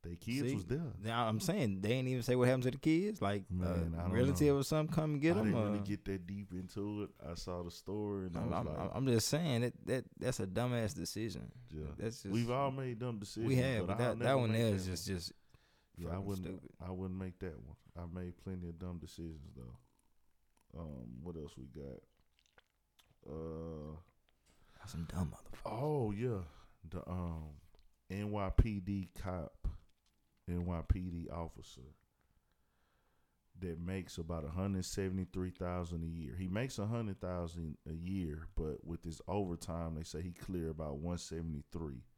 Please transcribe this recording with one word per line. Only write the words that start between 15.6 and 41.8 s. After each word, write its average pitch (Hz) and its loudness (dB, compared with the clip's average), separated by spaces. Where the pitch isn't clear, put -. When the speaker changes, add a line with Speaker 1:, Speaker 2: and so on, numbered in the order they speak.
Speaker 1:
Yeah, 85 -6
I 80 -4
Speaker 2:
fucking 98 -2
Speaker 1:
wouldn't, 95 -2
Speaker 2:
stupid. 90 -8
Speaker 1:
I 90 -4
wouldn't 92 -4
make 92 -6
that 87 -6
one. 58 -14
I've 85 -8
made 90 -6
plenty 90 -6
of 82 -10
dumb 90 -6
decisions 80 -10
though. - -18
Um, 69 -8
what 87 -6
else 73 -8
we 65 -10
got? 69 -12
Uh, 80 -8
Speaker 2:
Some 80 -6
dumb 87 0
motherfuckers. - -8
Speaker 1:
oh 127 2
yeah, 107 0
the 85 -6
um 82 -2
N 104 -2
Y 101 0
P 107 8
D 98 -2
cop, 90 -4
N 87 0
Y 87 0
P 95 -10
D 85 -8
officer 80 -10
that 85 -4
makes 90 -4
about 82 -4
a 71 -4
hundred 92 0
seventy-three 92 0
thousand 87 -2
a - -2
year. 82 -4
He 92 -2
makes 117 0
a 101 0
hundred 110 -2
thousand 85 -2
a - -2
year, 82 -2
but 78 -2
with 82 -6
his 82 -6
overtime, 85 -2
they 80 -4
say 80 -6
he 90 -4
clear 85 -2
about 76 -4
one 85 0
seventy-three. 80 -6